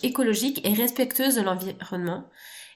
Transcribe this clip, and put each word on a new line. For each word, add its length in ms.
écologique 600
et 100
respectueuse 640
de 60
l'environnement, 880